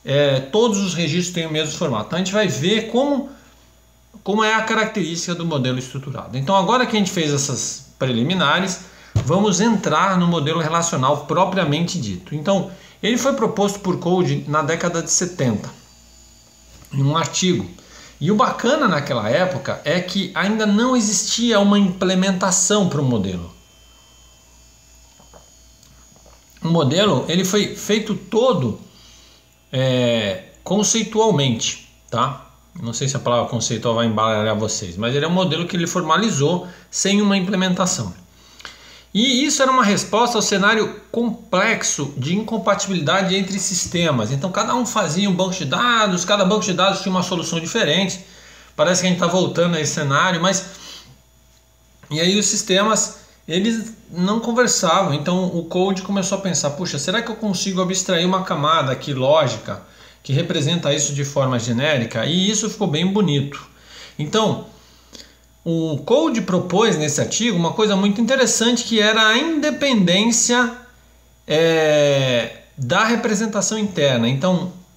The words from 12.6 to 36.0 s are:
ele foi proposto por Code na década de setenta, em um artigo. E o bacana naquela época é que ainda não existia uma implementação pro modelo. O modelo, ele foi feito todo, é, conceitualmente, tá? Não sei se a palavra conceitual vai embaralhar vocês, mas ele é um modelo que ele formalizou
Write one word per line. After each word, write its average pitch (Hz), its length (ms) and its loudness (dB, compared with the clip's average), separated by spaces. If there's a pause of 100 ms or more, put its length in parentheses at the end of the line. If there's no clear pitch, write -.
ele 233 160 0
foi 262 160 0
proposto 202 460 -2
por 170 180 -2
Code 147 500 0
na 151 140 0
década 165 400 -2
de 165 80 -10
setenta, 127 580 -2 (1200)
em 135 100 -2
um 143 140 2
artigo. 160 520 -2 (500)
E 147 120 0
o 214 40 4
bacana 247 540 2
naquela 135 400 -2
época 131 560 -2
é 165 160 0
que 185 340 -6
ainda 214 300 0
não 226 320 2
existia 226 640 0
uma 202 180 4
implementação 190 1080 2
pro 139 140 -2
modelo. 95 500 -2 (3000)
O 170 40 -2
modelo, 165 600 4
ele 180 160 2
foi 208 320 0
feito 214 380 -2
todo, 208 640 0 (920)
é, 120 720 0 (200)
conceitualmente, 202 1300 0 (180)
tá? 127 340 -2 (340)
Não 117 120 -6
sei 135 160 -4
se - 80 -4
a 120 40 -4
palavra 120 280 2
conceitual 117 460 -2
vai 117 120 2
embaralhar 110 480 0
vocês, 104 420 -4
mas 117 180 -2
ele 143 100 0
é 165 40 -2
um 170 40 0
modelo 175 340 0
que 190 100 -6
ele 170 100 0
formalizou 165 800 0 (220)